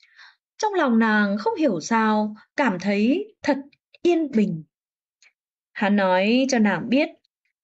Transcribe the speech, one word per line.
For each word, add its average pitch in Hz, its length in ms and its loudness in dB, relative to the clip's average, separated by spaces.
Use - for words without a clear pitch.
Trong 427 160 -2
lòng 269 260 2
nàng 214 380 0
không 453 180 -2
hiểu 262 240 0
sao, 214 560 -2
cảm 220 240 -2
thấy 214 640 -2
thật 277 140 0
yên 330 300 0
bình. 180 320 -2
Hắn 202 240 0
nói 202 540 2
cho 254 100 2
nàng 196 300 0
biết, 294 200 2